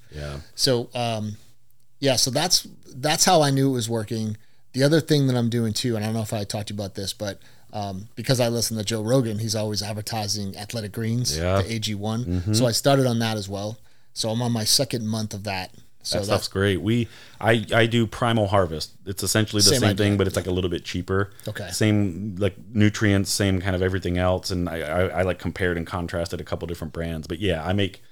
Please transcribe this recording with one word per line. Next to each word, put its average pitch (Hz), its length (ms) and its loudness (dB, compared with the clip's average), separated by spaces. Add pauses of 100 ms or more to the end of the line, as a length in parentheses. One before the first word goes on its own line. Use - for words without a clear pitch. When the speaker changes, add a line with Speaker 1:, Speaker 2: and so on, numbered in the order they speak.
(100)
Speaker 1:
Yeah. 73 280 -10 (160)
Speaker 2:
So, 123 400 0
um, 110 420 -4 (640)
yeah, 135 180 2
so - 140 2
that's, 160 360 0 (300)
that's 151 300 2
how 175 160 8
I 139 80 4
knew 135 180 4
it 135 60 0
was 113 140 -2
working. 110 500 -4 (340)
The 123 120 0
other 151 160 6
thing 147 260 4
that 127 100 4
I'm 117 140 2
doing 113 240 0
too, 120 220 0
and 104 80 -2
I 110 40 0
don't 110 60 -2
know 113 80 -2
if 107 100 -6
I 107 120 -4
talked 104 240 -6
to 104 60 -8
you 101 60 -6
about 98 140 -6
this, 95 180 -6
but, 98 280 -6 (340)
um, 101 400 -8
because 120 260 0
I 120 80 2
listen 117 300 -2
to 107 60 -2
Joe 110 180 -2
Rogan, 113 360 2
he's 110 160 -4
always 107 280 -2
advertising 104 760 -6
Athletic 104 360 -8
Greens, 113 440 -2
Speaker 1:
Yeah. 90 240 2
Speaker 2:
the 98 140 -2
A 113 40 -2
G 107 160 -4
one. 110 300 -4
Speaker 1:
Mm-hmm. 90 300 0
Speaker 2:
So 117 120 4
I 113 60 2
started 139 340 4
on 117 120 2
that 113 180 0
as 101 140 -6
well. 104 260 -6 (380)
So - 160 -2
I'm 113 100 0
on 120 120 0
my 110 120 0
second 117 440 0
month 110 260 -4
of 101 100 -8
that. 95 280 -6 (300)
So - 140 -4
Speaker 1:
That 90 80 -2
stuff's 98 40 -6 (160)
Speaker 2:
that's - 40 -4
Speaker 1:
great. 95 320 2
We, 110 280 0 (300)
I, 110 360 2
I 113 100 6
do 117 220 2
Primal 113 400 2
Harvest. 90 460 0 (120)
It's 95 180 -8
essentially 107 380 2
the 101 80 6
Speaker 2:
Same - 120 6
Speaker 1:
same 104 100 4
Speaker 2:
idea. 101 160 2
Speaker 1:
thing, 101 100 4
but 98 100 4
it's, 95 100 -2
like, 90 100 -2
a 92 40 -2
little 92 200 0
bit 85 120 -4
cheaper. 95 480 -2 (160)
Speaker 2:
Okay. 104 260 -8
Speaker 1:
Same, 101 640 2
like, 95 160 0 (180)
nutrients, 104 580 2
same 95 300 2
kind 92 160 -2
of 90 60 0
everything 92 340 0
else. 90 340 0
And 90 200 0
I, 82 100 -6
I, 78 280 -2
I, 82 160 -2
like, 90 140 -2
compared 87 380 -2
and 82 100 -4
contrasted 87 540 -4
a - 40 -10
couple 85 220 -6
different 85 280 -8
brands. 82 320 -6
But 85 120 -6
yeah, 85 240 0
I 90 120 0
make, 101 380 -2